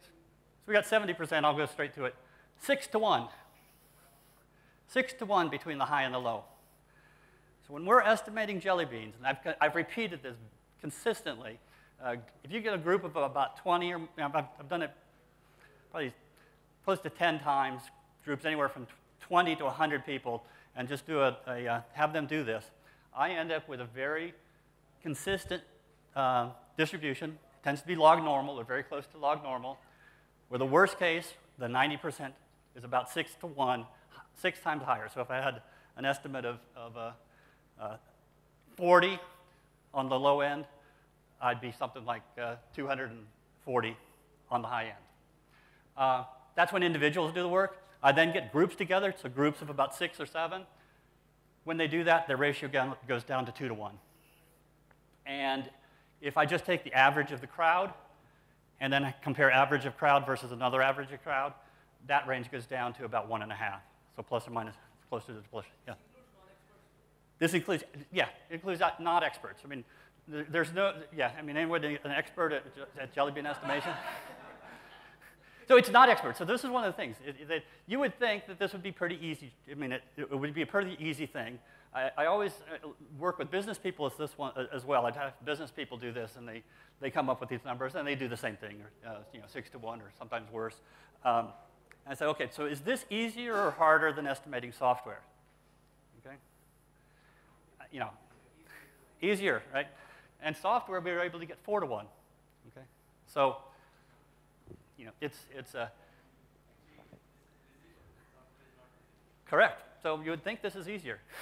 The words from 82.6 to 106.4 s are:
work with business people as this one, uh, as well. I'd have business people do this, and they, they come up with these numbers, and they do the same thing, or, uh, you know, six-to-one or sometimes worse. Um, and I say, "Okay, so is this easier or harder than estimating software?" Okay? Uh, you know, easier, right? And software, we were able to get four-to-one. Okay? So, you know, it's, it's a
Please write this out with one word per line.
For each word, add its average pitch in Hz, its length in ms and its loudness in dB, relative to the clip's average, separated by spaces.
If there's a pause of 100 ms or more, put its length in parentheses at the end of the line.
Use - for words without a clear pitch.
work 175 180 -2
with 143 140 -6
business 202 260 -4
people 160 260 -6
as 131 140 -2
this 151 180 -6
one, 135 200 -6
uh, 131 160 -2
as 127 120 -8
well. 127 220 4
I'd - 80 0
have 139 180 -6 (120)
business 147 260 -6
people 127 260 -10
do 120 140 -10
this, 113 260 -8
and 120 120 -16
they, 113 160 -14 (360)
they 135 80 -4
come 135 220 0
up 120 80 0
with 120 120 -8
these - 140 -6
numbers, 131 300 -6
and 156 100 -4
they 143 120 -2
do 131 100 -4
the 117 100 -6
same 110 200 -6
thing, 104 240 -14
or, 104 280 -20
uh, 107 100 -10 (140)
you 123 60 -16
know, 104 80 -18
six-to-one 117 540 -12
or 104 180 -20
sometimes 113 320 -8
worse. 113 240 -6 (500)
Um, 117 260 2 (540)
and 139 60 -14
I 135 40 -8
say, 151 100 -4
"Okay, 147 260 0
so 147 160 -6
is 143 140 -4
this 226 280 -4
easier 226 460 -4
or 196 160 2
harder 156 420 6
than 147 140 -4
estimating 127 460 -6
software?" 123 480 0 (1080)
Okay? 135 80 -18 (1500)
Uh, 139 120 -18
you 135 80 -8
know, 107 100 -6 (1120)
easier, 185 400 0 (100)
right? 139 140 -2 (560)
And 151 140 -4
software, 196 420 -2
we 175 140 -4
were 175 80 -2
able 170 180 -4
to 165 80 -10
get 160 160 -16
four-to-one. 135 440 -2 (680)
Okay? 131 120 -20 (440)
So, 135 300 2 (1400)
you 117 80 -16
know, 107 60 -18 (100)
it's, 143 160 -8 (180)
it's 131 180 -16
a 117 160 -4 (3500)